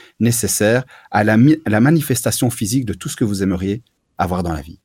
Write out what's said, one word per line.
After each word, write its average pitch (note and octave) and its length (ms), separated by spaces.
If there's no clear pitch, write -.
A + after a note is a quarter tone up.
nécessaires A2+ 640
à G#2 120
la G#2+ 140
mi-, D3+ 300
à G#2 40
la G#2+ 100
manifestation C3 680
physique A#2 360
de F#2+ 80
tout - 160
ce - 60
que C3+ 80
vous G2+ 180
aimeriez F#2+ 400
avoir F2+ 260
dans E2+ 100
la D2 100
vie. D#2 220